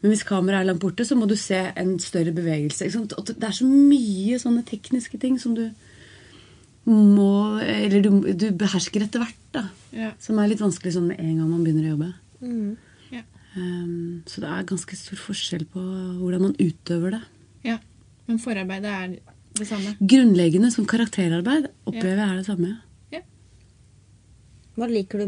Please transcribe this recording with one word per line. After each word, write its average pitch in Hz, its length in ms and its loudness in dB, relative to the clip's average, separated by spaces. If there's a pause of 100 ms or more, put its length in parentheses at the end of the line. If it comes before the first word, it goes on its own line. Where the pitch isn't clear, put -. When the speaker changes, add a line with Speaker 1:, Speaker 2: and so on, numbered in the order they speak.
Speaker 1:
Men 208 100 4
hvis 208 120 0
kameraet 190 380 0
er 190 80 0
langt 175 120 -2
borte, 196 220 -2
så 262 140 0
må 220 100 2
du 214 80 2
se 202 200 -4 (200)
en 180 220 -2
større 170 340 -2
bevegelse, 160 540 -2
ikke 180 80 -2
sant? 220 240 -4
Og 202 80 -8
det 220 180 -8
er 220 80 -4
så 247 140 -2
mye 254 720 4
sånne 240 260 0
tekniske 240 560 -6
ting 262 200 0
som 233 160 -2
du 226 160 -4 (1120)
må, 208 720 6
eller 208 440 2
du, 202 60 6 (240)
du 202 180 0
behersker 190 500 -2
etter 214 220 -4
hvert, - 160 -12 (120)
da. 247 120 -6 (280)
Speaker 2:
Ja. 226 280 -8
Speaker 1:
Som 220 200 -2
er 208 120 2
litt 214 100 -2
vanskelig 185 320 -2
sånn 175 140 0
med 180 120 -4
en 160 200 -2
gang 160 100 0
man 170 160 0
begynner 156 240 2
å 156 80 -2
jobbe. 170 160 -6 (300)
Speaker 3:
Mm. 226 340 -6 (340)
Speaker 2:
Ja. 233 120 -16 (340)
Speaker 1:
Ehm, 175 720 -8
så - 140 -12
det 156 120 -8
er 185 100 -6
ganske 180 320 -8
stor - 220 -14
forskjell 175 480 -8
på 185 160 -12 (380)
hvordan 185 220 0
man 196 180 2
utøver 175 580 -2
det. 226 40 -10 (420)
Speaker 2:
Ja, 226 140 -4 (500)
men 226 100 -2
forarbeidet 196 480 -6
er 185 320 -6 (380)
det 214 120 -4
samme. 208 320 -6
Speaker 1:
Grunnleggende 196 720 6
som 226 140 0
karakterarbeid 220 840 0 (160)
opplever 202 300 -2
Speaker 2:
Ja. 214 100 0
Speaker 1:
jeg - 20 0
er 185 80 -2
det 190 80 -6
samme. 190 320 -4 (340)
Speaker 2:
Ja. 311 80 -12 (1600)
Speaker 3:
Hva 226 140 -4
liker 202 260 -2
du 202 100 -2